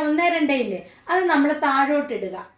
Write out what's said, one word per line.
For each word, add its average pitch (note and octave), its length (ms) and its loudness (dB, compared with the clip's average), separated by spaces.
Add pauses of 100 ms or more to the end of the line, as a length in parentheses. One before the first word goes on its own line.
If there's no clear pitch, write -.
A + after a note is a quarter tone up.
ഒന്നേ D#4+ 300 2
രണ്ടേ C#4+ 300 0
ഇല്ലേ, F#3 160 -6 (300)
അത് F#4 100 2 (120)
നമ്മൾ D4 160 4 (160)
താഴോട്ടിടുക. C4+ 720 -2 (200)